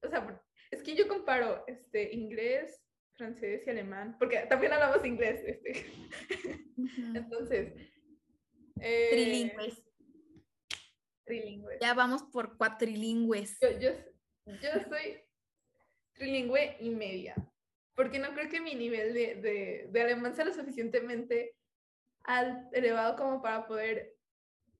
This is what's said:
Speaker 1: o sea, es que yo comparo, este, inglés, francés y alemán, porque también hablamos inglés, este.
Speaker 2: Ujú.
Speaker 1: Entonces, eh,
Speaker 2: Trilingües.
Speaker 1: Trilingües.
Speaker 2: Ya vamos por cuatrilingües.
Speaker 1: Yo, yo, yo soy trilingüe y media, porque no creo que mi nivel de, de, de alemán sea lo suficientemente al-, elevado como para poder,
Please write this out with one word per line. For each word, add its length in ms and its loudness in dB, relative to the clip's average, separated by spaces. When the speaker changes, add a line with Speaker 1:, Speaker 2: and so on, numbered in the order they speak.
Speaker 1:
o 60 -2
sea, 340 -4
es 120 -10
que 120 -6
yo 120 8
comparo, 600 2
este, 460 -4
inglés, 720 -2
francés 520 -6
y 40 -4
alemán, 500 -6
porque 200 4
también 240 6
hablamos 320 6
inglés, 400 0
este. 400 -6
Speaker 2:
Ujú. 380 -4
Speaker 1:
Entonces, 580 -2
eh, 300 4
Speaker 2:
Trilingües. 720 2
Speaker 1:
Trilingües. 560 -8
Speaker 2:
Ya 120 4
vamos 300 4
por 340 -6
cuatrilingües. 1040 0
Speaker 1:
Yo, 180 6
yo, 100 4
yo 240 -6
soy 320 -6
trilingüe 680 2
y 100 -4
media, 460 -4
porque 240 2
no 140 -4
creo 160 -4
que 120 -2
mi 140 -4
nivel 380 0
de, 220 0
de, 560 -4
de 100 4
alemán 340 2
sea 100 2
lo 80 0
suficientemente 1000 -2
al-, 480 0
elevado 440 4
como 260 0
para 260 -2
poder, 480 -2